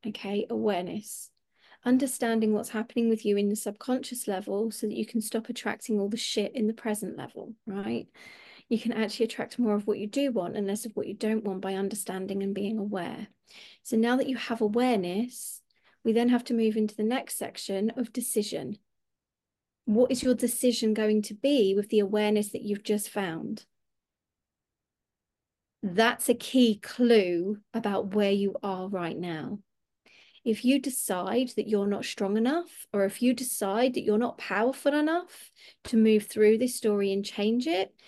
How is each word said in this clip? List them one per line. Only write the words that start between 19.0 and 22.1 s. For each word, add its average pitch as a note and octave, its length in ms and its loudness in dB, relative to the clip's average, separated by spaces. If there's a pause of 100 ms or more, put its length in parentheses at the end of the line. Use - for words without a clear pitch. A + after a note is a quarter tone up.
What A#3 240 6
is B3+ 120 0
your B3+ 120 4
decision A#3 580 2
going G#3+ 300 4
to G#3 120 -10
be A#3 400 4
with G3+ 140 0
the G#3+ 120 4
awareness G#3 500 2